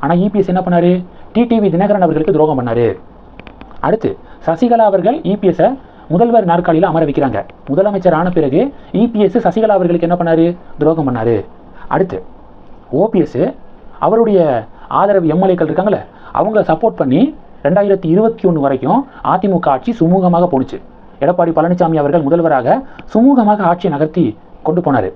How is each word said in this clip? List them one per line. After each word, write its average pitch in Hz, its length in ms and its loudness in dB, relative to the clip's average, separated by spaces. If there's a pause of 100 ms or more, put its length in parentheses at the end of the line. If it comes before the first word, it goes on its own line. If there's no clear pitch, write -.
ஆனா 147 140 -2 (100)
இ - 80 0
பி 208 100 -2
எஸ் 185 100 -4
என்ன 185 120 0
பண்ணாரு? 175 280 2 (400)
டி 233 180 2
டி 233 100 2
வி 202 140 2
தினகரன் 196 320 0
அவர்களுக்கு 156 300 0
துரோகம் 151 240 0
பண்ணாரு. 117 260 0 (1000)
அடுத்து 147 240 0 (380)
சசிகலா 226 420 2
அவர்கள் 190 280 0 (140)
இ - 80 2
பி 190 120 2
எஸ் - 120 0 (480)
முதல்வர் 226 380 2
நாற்காலியில 175 400 2
அமர 165 180 2
வைக்கிறாங்க. 135 320 -2 (300)
முதலமைச்சர் 180 480 2
ஆன 180 180 0
பிறகு 151 240 0 (400)
இ 226 120 4
பி 214 140 -2
எஸ் 208 200 0
சசிகலா 214 320 2
அவர்களுக்கு 175 300 0
என்ன 175 120 0
பண்ணாரு? 165 260 2 (320)
துரோகம் 151 320 0
பண்ணாரு. 117 260 0 (520)
அடுத்து 160 320 -4 (800)
ஓ - 20 4 (120)
பி 185 100 2
எஸ் 127 180 -4 (640)
அவருடைய 208 340 2 (600)
ஆதரவு 196 320 2
எம் 175 120 0
எல் 190 80 2
ஏக்கள் 165 160 0
இருக்காங்களே, 185 320 -2 (360)
அவங்கள 214 340 0
சப்போர்ட் - 280 -2
பண்ணி 139 220 2 (420)
ரெண்டாயிரத்தி 190 500 0
இருபத்தி 226 340 0
ஒண்ணு 160 180 0
வரைக்கும் 139 340 0 (340)
அதிமுக 180 400 0
ஆட்சி 131 260 -4
சுமூகமாக 175 500 2
போணுச்சு. 131 300 -4 (440)
எடப்பாடி 170 320 0
பழனிசாமி 165 460 0
அவர்கள் 147 260 0
முதல்வராக 156 500 2 (360)
சுமூகமாக 220 560 2
ஆட்சியை 175 240 0
நகர்த்தி 165 320 0 (420)
கொண்டு 170 160 0
போனாரு. 113 340 0